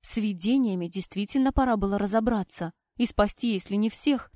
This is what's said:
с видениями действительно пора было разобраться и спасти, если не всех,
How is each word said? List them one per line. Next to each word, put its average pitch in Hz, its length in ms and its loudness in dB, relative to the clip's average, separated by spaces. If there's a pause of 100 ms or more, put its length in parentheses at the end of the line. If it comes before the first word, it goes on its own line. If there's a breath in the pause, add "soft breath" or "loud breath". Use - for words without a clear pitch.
с - 140 -4
видениями 208 680 0
действительно 208 680 -2
пора 247 240 2
было 196 200 0
разобраться 202 760 -2 (240)
и 240 80 0
спасти, 214 480 0
если 196 220 -4
не 214 140 2
всех, - 460 0